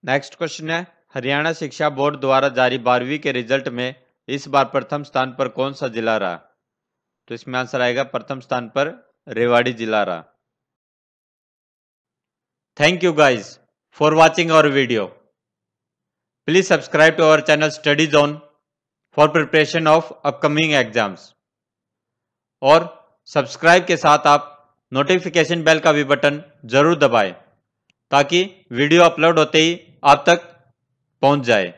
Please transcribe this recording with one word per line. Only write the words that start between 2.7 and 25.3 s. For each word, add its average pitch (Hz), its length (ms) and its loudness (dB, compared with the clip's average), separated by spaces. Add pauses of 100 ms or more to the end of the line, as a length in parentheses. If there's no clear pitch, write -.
बारहवीं 123 400 -2
के 147 120 -6
रिजल्ट 127 380 -4
में 127 260 -10 (320)
इस 135 200 -10
बार 139 180 0
प्रथम 143 380 -8
स्थान 131 280 -6
पर 127 180 -6
कौन 135 240 -8
सा 135 140 -10
जिला 113 300 -4
रहा? 92 180 -6 (920)
तो 117 80 -14
इसमें 127 240 -10
आंसर 127 220 -4
आएगा 123 240 -2
प्रथम 131 340 -10
स्थान 123 300 -8
पर 143 220 -4 (360)
रेवाड़ी 120 460 0
जिला 110 300 -4
रहा। 87 200 -8 (2500)
Thank 165 260 0
you 175 100 0
guys 135 360 2 (480)
for 151 160 2
watching 160 380 2
our 156 200 4
video। 120 360 -2 (1400)
Please 180 200 2
subscribe 156 500 2
to 165 80 2
our 156 160 4
channel 151 300 0
Study 151 360 -2
Zone 147 300 2 (800)
for 151 120 6
preparation 156 580 0
of 160 260 2 (120)
upcoming 147 500 -2
exams। 107 500 -2 (1400)
और 165 260 4 (420)
सब्सक्राइब 165 560 0
के 170 120 -2
साथ 151 300 2
आप 147 200 2 (440)
नोटिफिकेशन 165 720 -2